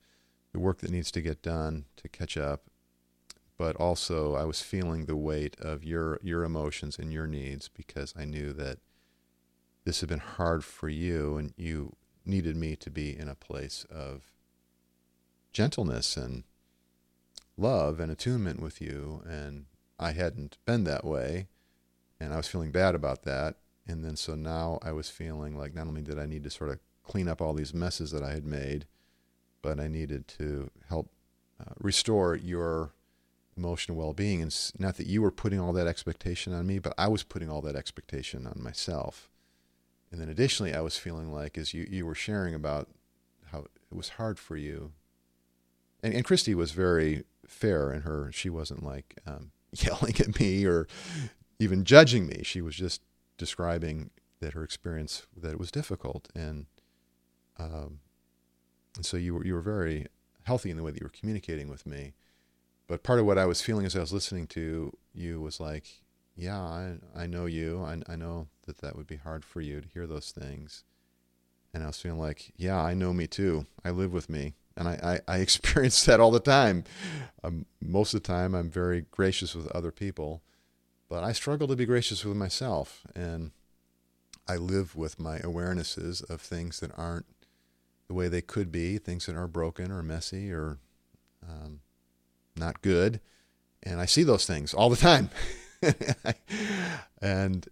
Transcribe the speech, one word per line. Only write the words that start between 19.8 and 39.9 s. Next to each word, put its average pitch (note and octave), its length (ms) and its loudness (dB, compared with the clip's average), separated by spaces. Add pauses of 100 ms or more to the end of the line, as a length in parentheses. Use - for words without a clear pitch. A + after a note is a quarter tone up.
I E2+ 140 -2
hadn't D2 520 -4
been A#2 200 2
that D2 200 -2
way, D#2 420 -2 (720)
and D2+ 140 -6
I D#2+ 40 -2
was D#2 100 -4
feeling E2 240 -4
bad F2+ 240 6
about C#2+ 280 -2
that. C#2 340 -2 (280)
And D#2+ 180 -6
then D#2 120 -6
so - 200 -6
now E2 460 -4
I D#2+ 120 -6
was D2+ 160 -6
feeling D2+ 480 -8
like D2 180 -8
not D#2+ 120 -6
only D#2 140 -6
did D2 160 -6
I D2 80 -4
need D2+ 200 -6
to D2 40 -10
sort D2+ 200 -6
of C#2 100 -6 (240)
clean F#2 240 -2
up E2 140 -2
all D#2 120 0
these D2+ 200 -4
messes E2+ 380 -4
that D2+ 120 -4
I C#2 80 -6
had D2 140 -6
made, D2 400 -4 (760)
but D2 180 -2
I D2+ 80 -2
needed D2+ 400 -4 (120)
to D2 320 -4 (160)
help, E2 240 -4 (480)
uh, - 200 -16
restore G2 560 4
your E2 580 -2 (640)
emotional F2 400 -4
well-being. E2+ 440 0
And D#2 100 -4
s-, - 280 -4
not F#2+ 180 -2
that C#2+ 100 -6
you G2+ 140 2
were G2 100 6
putting G2 280 0
all F2 140 0
that F2 140 2
expectation F2 680 -4
on F2 120 -2
me, G2 140 0
but E2+ 180 -4
I F#2+ 120 2
was G#2+ 140 2
putting - 260 -8
all D2+ 120 -4
that D2 140 -6
expectation - 720 -10
on - 160 -10
myself. - 680 -6 (840)